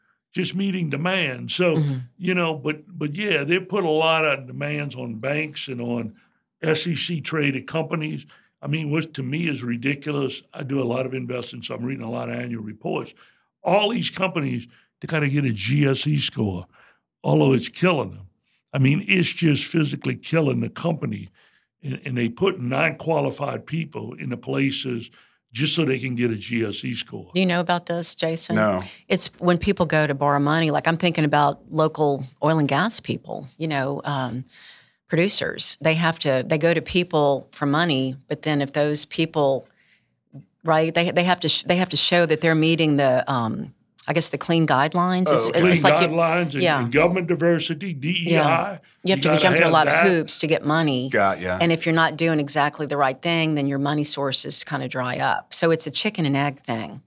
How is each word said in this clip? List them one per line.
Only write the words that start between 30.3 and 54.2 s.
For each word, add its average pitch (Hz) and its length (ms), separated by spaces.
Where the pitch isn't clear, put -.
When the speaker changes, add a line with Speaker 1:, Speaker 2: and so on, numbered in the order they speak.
Speaker 2:
money, 151 320
like, 147 160
I'm 165 100
thinking 165 280
about 147 340
local 156 540
oil 160 160
and 147 120
gas 151 320
people, - 560
you 160 100
know, 143 380
um, 131 400
producers. - 720
They 160 140
have 160 240
to, 131 280
they 160 100
go 165 160
to 165 80
people 147 720
for - 140
money, 139 500
but 147 160
then 147 180
if 139 120
those 147 320
people, 147 600
right, 160 300
they, 170 180
they 175 120
have 175 180
to 160 80
sh-, - 140
they 180 120
have 180 140
to 147 80
show 175 280
that 156 160
they're 165 140
meeting 156 420
the, 131 340
um, 120 420
I 147 60
guess, 165 160
the - 80
clean 165 300
guidelines. 175 640
Speaker 3:
Oh, 147 60
Speaker 2:
It's, 117 140
Speaker 3:
okay. 170 120
Speaker 1:
Clean 180 100
Speaker 2:
it's 170 120
like 170 180
you 175 60
Speaker 1:
guidelines 165 480
and, 180 80
Speaker 2:
Yeah. 147 200
Speaker 1:
and 117 80
government 175 360
diversity, 170 640
D 160 360
E 170 80
I. - 40
Speaker 2:
Yeah. 170 360
You 185 60
have 143 100
to 170 60
Speaker 1:
You 156 60
gotta 156 80
Speaker 2:
jump 185 140
through 165 80
a 165 40
Speaker 1:
have 165 60
Speaker 2:
lot 156 140
of 143 60
Speaker 1:
that. 165 140
Speaker 2:
hoops 170 320
to 160 80
get 156 180
money. 147 440
Speaker 3:
Got 98 300
ya. 90 220
Speaker 2:
And 170 100
if 165 140
you're 165 100
not 160 220
doing 165 220
exactly 147 460
the 143 120
right 135 240
thing, 165 340
then 143 120
your 139 120
money 143 240
sources 143 600